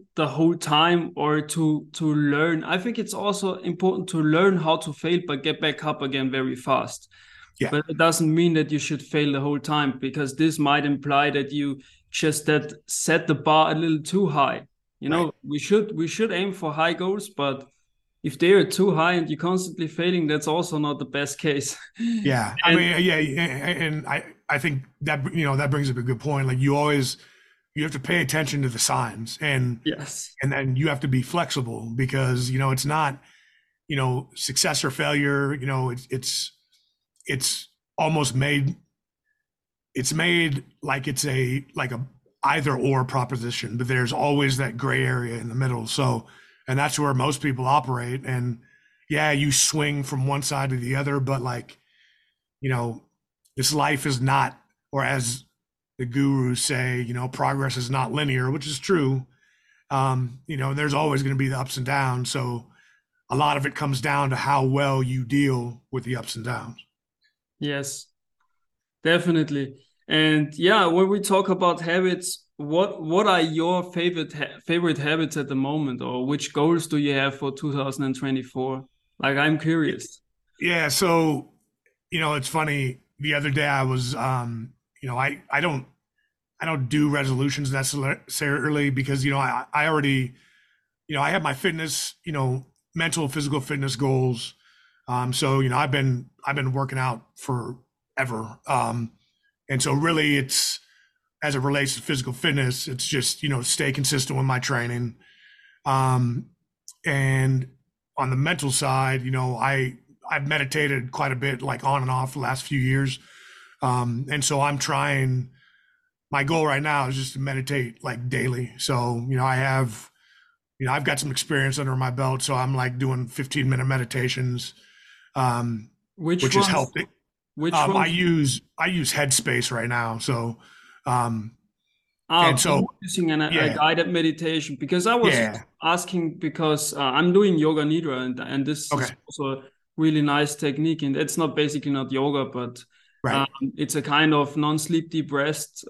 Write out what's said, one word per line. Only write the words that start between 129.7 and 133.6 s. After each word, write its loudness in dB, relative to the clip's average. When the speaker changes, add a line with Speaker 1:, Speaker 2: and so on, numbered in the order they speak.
Speaker 2:
right -2
now. -2
So, -2
um, -2
Speaker 1:
Ah, 6
Speaker 2:
and 4
so, 2
Speaker 1:
so 4
you're 2
using 0
an, 2
a 0
Speaker 2:
yeah. 2